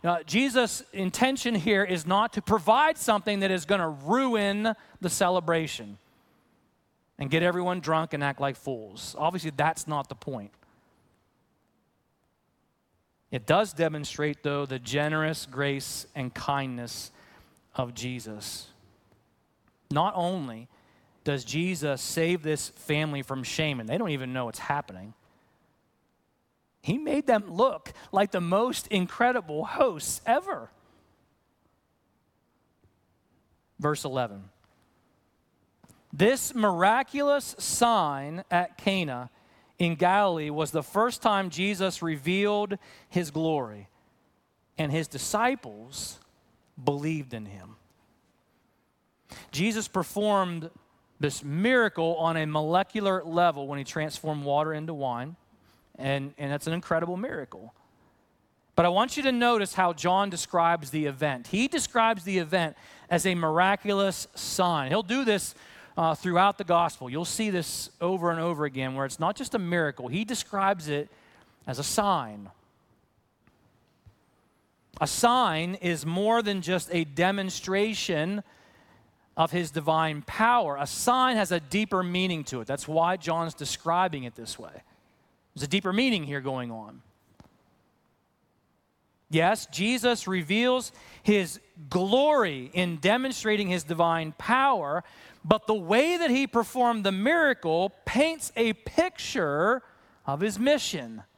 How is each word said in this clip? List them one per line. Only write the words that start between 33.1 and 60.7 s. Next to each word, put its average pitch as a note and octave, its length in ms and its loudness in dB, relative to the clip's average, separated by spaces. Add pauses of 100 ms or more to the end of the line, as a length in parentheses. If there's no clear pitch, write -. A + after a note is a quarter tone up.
Verse D3 280 -2
eleven. A#2 400 -4 (1700)
This A3+ 440 2
miraculous A#3+ 1040 2
sign D#3+ 880 2
at F3 300 0
Cana D3 500 -2 (480)
in E3+ 180 2
Galilee F3+ 540 2
was D3 220 -2
the D#3+ 100 0
first A3+ 400 0
time G3 280 2
Jesus F#3+ 520 -2
revealed F#3+ 800 0 (300)
his E3+ 200 -2
glory, C#3+ 600 -2 (880)
and D3+ 140 -2
his D#3+ 160 -2
disciples D3 1080 -4 (680)
believed C#3+ 500 -2
in G#2+ 120 -10
him. G2+ 300 -18 (1800)
Jesus G#3 360 -2
performed F#3 840 0 (480)
this C#3+ 240 -2
miracle F3 720 2
on E3 220 0
a D#3 100 0
molecular F3+ 760 0
level E3 440 2
when C#3+ 100 -6
he C#3 60 -6
transformed D3+ 600 -6
water D3 300 0
into D#3+ 200 -6
wine, C3+ 420 -6 (640)
and, C#3 400 -2
and C#3+ 140 -4
that's C#3+ 140 -4
an D#3+ 80 -2
incredible F3 440 -2
miracle. G3+ 560 -10 (1040)
But E3+ 100 6
I F3 40 4
want G#3 280 2
you C#4+ 60 -4
to C4+ 80 4
notice A#3+ 420 2
how F#3 200 4
John F#3 360 2
describes E3+ 600 0